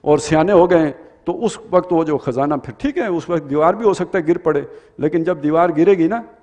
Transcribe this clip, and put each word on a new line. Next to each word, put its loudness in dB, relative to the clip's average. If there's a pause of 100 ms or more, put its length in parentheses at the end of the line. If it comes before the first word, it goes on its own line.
और 4
सियाने 0
हो 6
गए 4
हैं, 0 (320)
तो -4
उस -6 (120)
वक्त 0
वो 2
जो -2
ख़जाना -2
फिर -10
ठीक -6
है, -4
उस -6
वक्त -2
दीवार 0
भी -8
हो 2
सकता -4
है -4
गिर 2
पड़े, -2 (340)
लेकिन -2
जब -2
दीवार 0
गिरेगी 2
ना -4 (180)